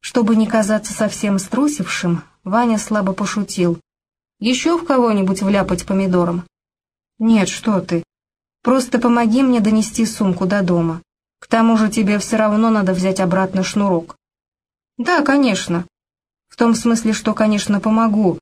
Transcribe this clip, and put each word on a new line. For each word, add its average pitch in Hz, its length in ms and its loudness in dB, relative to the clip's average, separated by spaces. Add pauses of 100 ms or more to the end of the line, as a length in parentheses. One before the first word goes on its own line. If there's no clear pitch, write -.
Чтобы 226 340 0
не 220 120 4
казаться 214 460 -2
совсем 202 460 -2
струсившим, 190 840 -2 (200)
Ваня 226 360 0
слабо 208 340 -2
пошутил: 185 680 -2 (600)
«Еще 254 400 0
в 339 60 -6
кого-нибудь 208 580 0
вляпать 196 420 0
помидором?» 180 600 0 (760)
«Нет, 220 300 2
что 202 320 -2
ты. 175 220 -4 (600)
Просто 254 360 0
помоги 233 440 2
мне 247 180 2
донести 214 460 0
сумку 190 400 -2
до 202 160 0
дома. 170 400 0 (360)
К - 80 -20
тому 226 300 2
же 214 140 2
тебе 208 280 0
все 220 200 -4
равно 214 320 2
надо 196 240 0
взять 185 260 -2
обратно 190 420 0
шнурок». 185 540 -2 (800)
«Да, 311 260 0
конечно. 233 640 0 (640)
В - 80 -20
том 233 180 2
смысле, 226 380 0
что, 214 220 -2
конечно, 208 440 0
помогу. 214 640 2